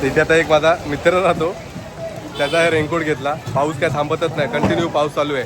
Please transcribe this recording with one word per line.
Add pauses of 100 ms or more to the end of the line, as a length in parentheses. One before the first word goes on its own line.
इथे
आता
एक
माझा (100)
मित्र
राहतो, (800)
त्याचा
हे
रेनकोट
घेतला.
पाऊस
काय
थांबतच
नाही,
कंटिन्यू
पाऊस
चालू
आहे.